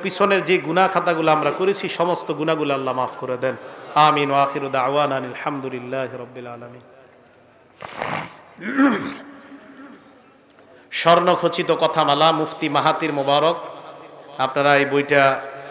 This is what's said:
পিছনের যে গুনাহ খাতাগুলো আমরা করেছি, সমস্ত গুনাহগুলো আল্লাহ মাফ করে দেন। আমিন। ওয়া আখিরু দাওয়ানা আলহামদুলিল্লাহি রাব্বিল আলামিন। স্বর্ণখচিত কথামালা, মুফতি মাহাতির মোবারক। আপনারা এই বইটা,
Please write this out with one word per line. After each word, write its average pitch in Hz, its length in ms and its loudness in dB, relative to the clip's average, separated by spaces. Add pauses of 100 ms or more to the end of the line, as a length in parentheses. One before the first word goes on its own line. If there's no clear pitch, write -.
পিছনের 196 420 2
যে 175 140 2
গুনাহ 165 300 2
খাতাগুলো 165 440 2
আমরা 147 180 2
করেছি, 190 380 -2
সমস্ত 170 440 -2
গুনাহগুলো 151 420 -2
আল্লাহ 131 200 -4
মাফ 127 160 -2 (100)
করে 127 160 -6
দেন। 123 200 -2 (380)
আমিন। 147 360 4
ওয়া 139 120 4
আখিরু 139 260 -2
দাওয়ানা 135 480 0
আলহামদুলিল্লাহি 127 1000 -6
রাব্বিল 123 280 -14
আলামিন। 120 340 -16 (4000)
স্বর্ণখচিত 170 800 2
কথামালা, 156 600 4
মুফতি 156 360 -4
মাহাতির 147 440 2
মোবারক। 147 440 2 (840)
আপনারা 139 380 4
এই 139 80 4
বইটা, 139 560 2 (300)